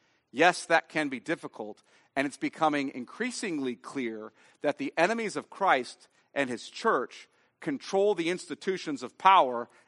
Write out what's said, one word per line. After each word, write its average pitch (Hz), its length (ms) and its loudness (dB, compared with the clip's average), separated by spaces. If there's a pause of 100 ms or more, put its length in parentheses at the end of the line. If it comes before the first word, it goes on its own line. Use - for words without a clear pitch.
(300)
Yes, 156 360 4
that 165 220 2
can 151 200 -2
be 127 120 -8
difficult, 117 600 -10 (320)
and 135 120 0
it's - 100 -8
becoming 147 540 -2
increasingly 147 880 -6
clear 110 560 -8 (280)
that 147 180 -2
the 139 180 -6
enemies 202 400 0
of 131 120 -8
Christ 147 600 0 (260)
and 135 160 -2
his 117 180 -8
church - 600 -2 (320)
control 196 540 0
the 165 160 -2
institutions 165 720 -6
of 117 140 -10
power 135 540 6 (180)